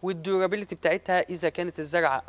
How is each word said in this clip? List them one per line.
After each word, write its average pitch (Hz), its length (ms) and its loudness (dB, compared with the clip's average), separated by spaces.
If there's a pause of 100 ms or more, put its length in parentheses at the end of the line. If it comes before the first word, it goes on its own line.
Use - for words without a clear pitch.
والديورابيلتي 185 720 -2
بتاعتها 180 440 2
إذا 175 300 -2
كانت 175 300 -4
الزرعة 151 500 0